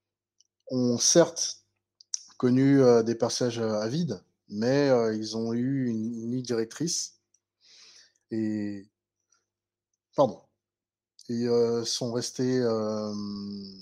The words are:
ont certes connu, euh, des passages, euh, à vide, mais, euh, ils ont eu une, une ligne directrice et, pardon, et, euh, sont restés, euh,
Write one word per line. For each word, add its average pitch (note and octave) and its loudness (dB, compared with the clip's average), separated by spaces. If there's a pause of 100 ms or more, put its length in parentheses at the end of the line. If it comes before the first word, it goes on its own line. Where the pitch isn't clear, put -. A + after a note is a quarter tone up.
(680)
ont B2 0
certes - 2 (720)
connu, C3+ 4
euh, A#2+ 8
des A2+ 0
passages, A#2 -2
euh, A2 -2
à A2 -2
vide, C3 -4 (240)
mais, B2+ 2
euh, A2+ 4
ils G#2+ -6
ont A2+ -4
eu B2+ -2
une, A2+ -4
une A2+ -8
ligne B2+ -4
directrice A#2+ -6 (1120)
et, G#2+ -6 (1300)
pardon, A#2+ 2 (880)
et, A#2+ -2
euh, A#2 2
sont A#2 -4
restés, B2+ -2
euh, A2 -2 (680)